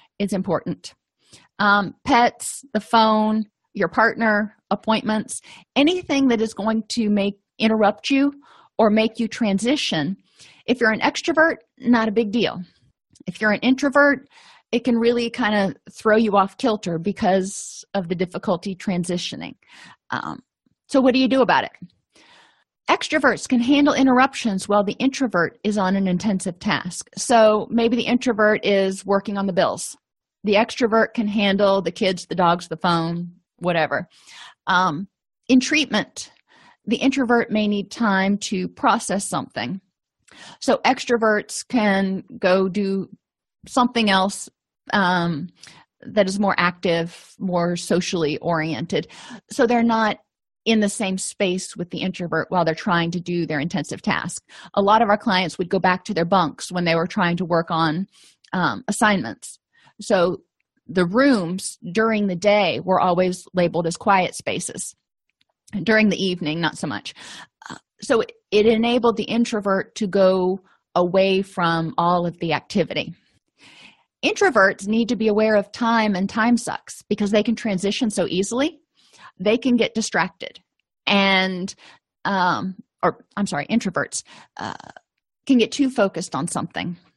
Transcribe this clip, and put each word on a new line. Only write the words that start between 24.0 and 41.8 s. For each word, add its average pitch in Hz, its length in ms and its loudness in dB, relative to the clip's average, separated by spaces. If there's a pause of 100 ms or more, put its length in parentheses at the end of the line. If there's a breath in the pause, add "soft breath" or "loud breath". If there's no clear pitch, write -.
while 202 160 6
the 196 160 -6
introvert 233 640 0
is 208 140 -2
on 190 180 0
an 196 120 0
intensive 185 520 -2
task. - 560 -4
So 214 540 4
maybe 226 260 0
the 226 80 0
introvert 220 600 0
is 190 400 0
working 196 320 0
on 196 100 -2
the 190 60 -2
bills. 147 420 -2 (480)
The 202 120 2
extrovert 226 580 2
can 220 140 -2
handle 202 540 2
the 170 100 -6
kids, 185 340 -2
the - 100 -8
dogs, 175 320 2
the 160 100 -10
phone, 170 560 -2 (240)
whatever. 170 520 -2 (580 loud breath)
Um, 185 400 0 (400)
in 254 120 6
treatment, - 720 -2 (540 soft breath)
the 220 120 -2
introvert 247 540 0
may 214 160 0
need 202 240 -2
time 196 480 0
to 185 280 -4
process 208 580 -2
something. 139 540 -8 (800 loud breath)
So - 240 0
extroverts 226 840 0
can 196 560 0 (160)